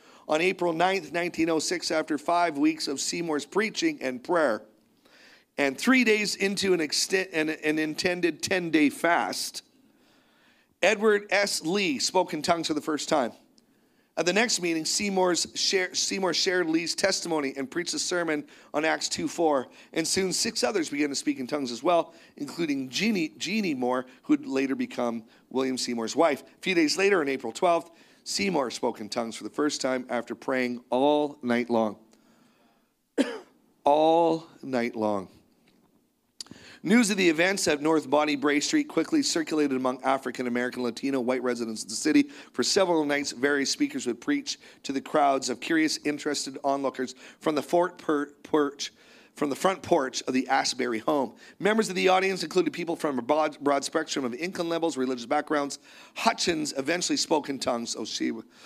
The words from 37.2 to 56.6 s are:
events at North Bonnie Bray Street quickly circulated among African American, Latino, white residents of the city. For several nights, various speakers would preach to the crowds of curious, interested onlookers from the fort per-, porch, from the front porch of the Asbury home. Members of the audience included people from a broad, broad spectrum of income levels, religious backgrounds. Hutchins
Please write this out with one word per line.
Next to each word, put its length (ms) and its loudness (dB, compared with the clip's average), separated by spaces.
events 400 2
at 120 2
North 280 2
Bonnie 260 4
Bray 240 2
Street 300 0
quickly 340 2
circulated 540 0
among 260 -2
African 440 -2
American, 360 -2
Latino, 380 -2
white 200 -2
residents 420 -4
of 40 -14
the 80 -10
city. 280 4
For 100 -4
several 440 2
nights, 260 -2
various 400 0
speakers 340 -2
would 140 -4
preach 400 -4
to 80 -8
the 80 -2
crowds 500 2
of 120 -6
curious, 420 2
interested 580 -4
onlookers 540 -2
from 160 0
the 60 0
fort 380 0
per-, 320 -2
porch, 480 -2
from 160 -4
the 60 -4
front 260 -2
porch 420 0
of 100 -2
the 160 2
Asbury 500 0
home. 320 0
Members 300 2
of 80 -4
the 140 4
audience 340 2
included 300 2
people 240 -4
from 200 -2
a 40 -2
broad, 400 2
broad 240 2
spectrum 400 -4
of 80 -4
income 340 -4
levels, 300 -2
religious 280 -2
backgrounds. 540 -2
Hutchins 600 0